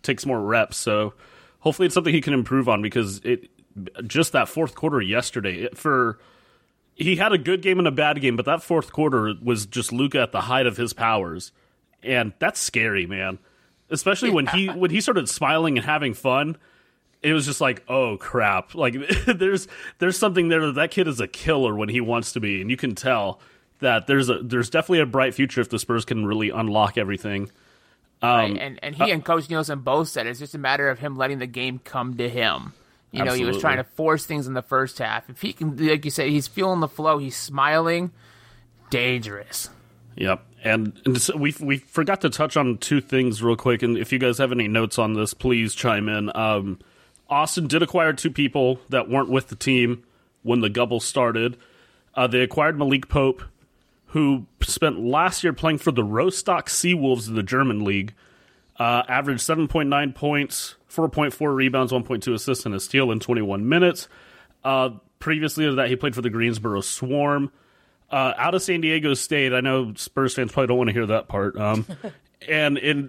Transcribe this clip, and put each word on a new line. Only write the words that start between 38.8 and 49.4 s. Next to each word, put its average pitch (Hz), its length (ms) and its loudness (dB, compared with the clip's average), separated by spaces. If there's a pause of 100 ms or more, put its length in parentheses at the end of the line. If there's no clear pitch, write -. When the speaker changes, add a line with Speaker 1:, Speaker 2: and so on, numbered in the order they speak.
Speaker 2:
dangerous. 120 800 -4 (520)
Speaker 1:
Yep. 95 240 0 (180)
And, 110 440 0
and 127 140 2
so - 160 -2
we, 143 240 0
we 139 180 -2
forgot 165 420 -2
to 160 100 0
touch 151 260 -2
on 127 200 2
two 147 240 0
things 123 420 0
real 117 140 2
quick, 120 260 0
and 117 140 2
if 113 160 -4
you 131 60 0
guys 123 200 2
have 131 140 0
any 117 160 0
notes 113 300 0
on 110 160 2
this, 107 180 -2
please 117 420 0
chime 107 360 0
in. 104 260 -2
Um, 101 420 0 (520)
Austin 156 360 0
did 156 160 2
acquire 160 300 2
two 147 180 -2
people 131 500 2 (100)
that 123 180 0
weren't 131 220 2
with 131 180 2